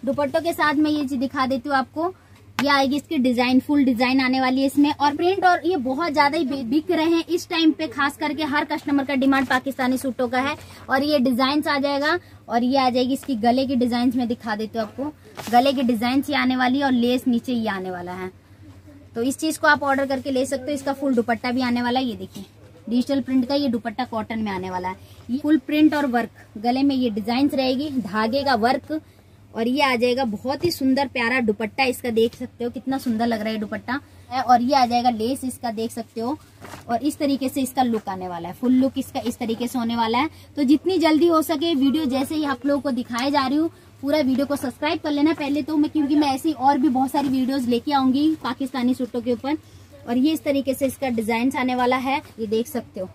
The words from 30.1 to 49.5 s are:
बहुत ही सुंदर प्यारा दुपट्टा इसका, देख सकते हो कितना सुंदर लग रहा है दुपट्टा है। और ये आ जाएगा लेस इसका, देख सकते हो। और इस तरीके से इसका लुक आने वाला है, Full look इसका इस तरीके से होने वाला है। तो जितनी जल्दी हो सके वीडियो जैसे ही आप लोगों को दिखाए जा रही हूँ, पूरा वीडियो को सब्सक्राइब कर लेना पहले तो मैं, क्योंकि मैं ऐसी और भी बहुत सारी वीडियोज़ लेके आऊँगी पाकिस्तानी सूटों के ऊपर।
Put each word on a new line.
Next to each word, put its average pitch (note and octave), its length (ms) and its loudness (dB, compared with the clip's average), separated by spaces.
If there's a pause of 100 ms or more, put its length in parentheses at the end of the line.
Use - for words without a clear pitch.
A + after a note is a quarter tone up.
बहुत B3+ 400 -6
ही F4 60 4
सुंदर C4+ 380 0
प्यारा B3 320 0
दुपट्टा G#3+ 440 -2
इसका, B3+ 260 -2
देख A3+ 240 2
सकते - 280 -10
हो A#3+ 60 -4
कितना C4 300 -6
सुंदर A#3 280 -2
लग A3+ 140 -2
रहा A3 80 -4
है A3 100 -4
दुपट्टा G#3+ 400 -6 (300)
है। B3+ 120 -4
और A#3+ 200 6
ये C4 140 2
आ C4 100 6
जाएगा A#3+ 260 2
लेस A#3 320 -2
इसका, B3 280 -6
देख A3+ 200 -6
सकते A3+ 300 -10
हो। C4 160 -4 (500)
और A#3 160 -2
इस D4 140 -2
तरीके C#4 320 0
से C#4 120 -2
इसका B3+ 220 0
लुक A3 260 -2
आने F#3 180 -8
वाला F3 220 -8
है, F#3 60 -10
Full B3 180 2
look C4 240 4
इसका C4+ 240 -6
इस A#3+ 180 -6
तरीके A#3 280 -4
से B3 120 -4
होने A#3 160 -2
वाला A3+ 220 0
है। D4+ 120 0 (280)
तो D4 80 2
जितनी E4 340 4
जल्दी D#4 280 4
हो D#4+ 160 4
सके E4 320 0
वीडियो C#4 320 2
जैसे C4+ 280 -2
ही D4+ 100 0
आप C4+ 200 -4
लोगों C#4+ 160 0
को C#4+ 120 -4
दिखाए A#3+ 380 -4
जा C#4 160 2
रही C#4 100 0
हूँ, E4 120 0 (320)
पूरा D4 180 0
वीडियो C4 260 2
को C#4+ 100 -4
सब्सक्राइब D4 440 -4
कर D#4 120 -4
लेना D4 240 4
पहले C#4+ 260 -2
तो D#4 160 -2
मैं, D4 140 2
क्योंकि D4 240 2
मैं D4 140 4
ऐसी C4+ 240 -2
और C4+ 240 2
भी C#4 120 4
बहुत C4 220 0
सारी C#4+ 180 0
वीडियोज़ C4 400 0
लेके A#3+ 240 0
आऊँगी C4+ 360 4 (140)
पाकिस्तानी B3+ 500 -2
सूटों B3 280 -4
के A#3+ 120 0
ऊपर। C4+ 240 -2 (440)